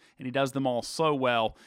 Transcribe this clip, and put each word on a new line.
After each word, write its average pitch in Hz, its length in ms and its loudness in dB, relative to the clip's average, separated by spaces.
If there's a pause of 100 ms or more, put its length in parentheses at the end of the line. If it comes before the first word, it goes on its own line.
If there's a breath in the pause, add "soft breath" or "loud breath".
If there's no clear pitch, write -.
(200)
and 131 80 -10
he 123 40 -6
does 135 200 2
them 135 160 -2
all 120 140 0
so 160 340 0
well. 120 520 0